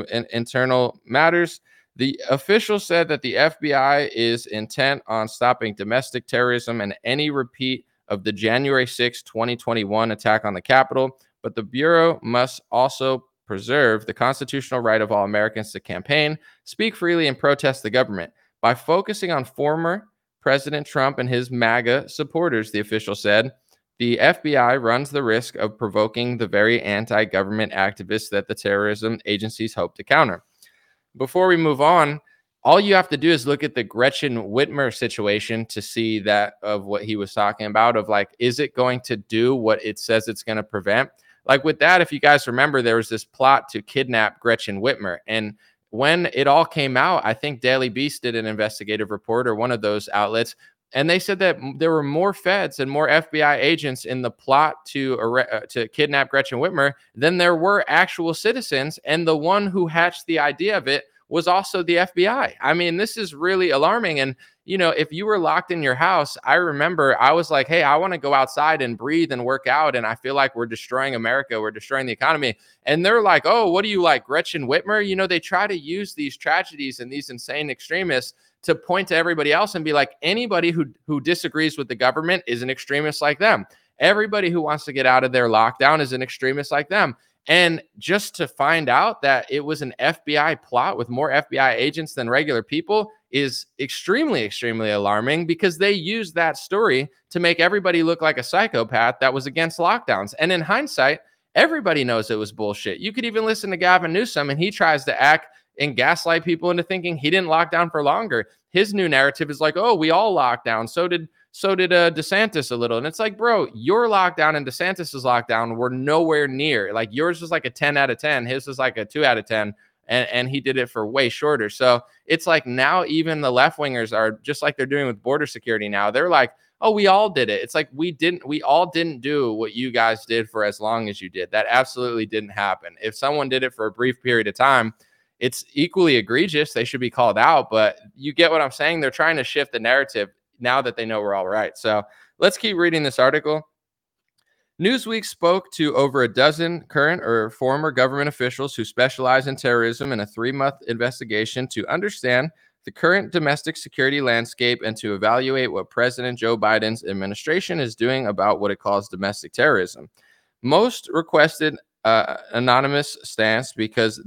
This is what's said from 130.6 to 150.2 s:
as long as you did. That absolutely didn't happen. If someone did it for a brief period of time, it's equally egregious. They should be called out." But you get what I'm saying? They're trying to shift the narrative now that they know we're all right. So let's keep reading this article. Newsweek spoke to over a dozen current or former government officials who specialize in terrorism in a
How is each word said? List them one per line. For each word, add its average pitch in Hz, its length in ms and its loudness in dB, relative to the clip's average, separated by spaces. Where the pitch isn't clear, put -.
as 104 160 -2
long 110 300 -2
as 101 120 -10
you 92 80 -12
did. 90 220 -8
That 107 180 0
absolutely 123 560 2
didn't 107 260 -6
happen. 95 500 -4
If 110 140 -6
someone 139 340 -2
did 131 140 0
it 127 100 -2
for 110 140 -4
a 104 40 -4
brief 123 300 -2
period 117 260 2
of 101 80 -6
time, 127 380 4
it's - 340 -4
equally 165 420 2
egregious. 147 560 0
They 120 140 -2
should 123 160 -6
be 123 80 -2
called 110 300 2
out." 139 320 4
But 107 280 2
you 139 160 -8
get 160 200 4
what 156 100 2
I'm 135 100 -2
saying? 160 280 -2
They're 139 100 0
trying 160 280 0
to 131 60 -2
shift 139 280 -4
the 117 80 -4
narrative 117 500 0
now 127 240 0
that 123 120 -4
they 113 100 -4
know 110 140 -4
we're 101 140 -2
all 95 140 -2
right. 101 300 -2
So 104 260 0
let's 202 220 2
keep 208 180 -2
reading 165 240 2
this 139 160 -4
article. 151 500 0
Newsweek 226 420 0
spoke 180 480 0
to 151 240 -2
over 135 280 2
a 113 100 0
dozen 156 560 2
current 151 340 0
or 113 260 0
former 139 420 -2
government 131 360 2
officials 135 480 -4
who 113 80 -4
specialize 131 640 0
in 135 80 -6
terrorism 120 560 0
in 117 80 -4
a 104 60 -4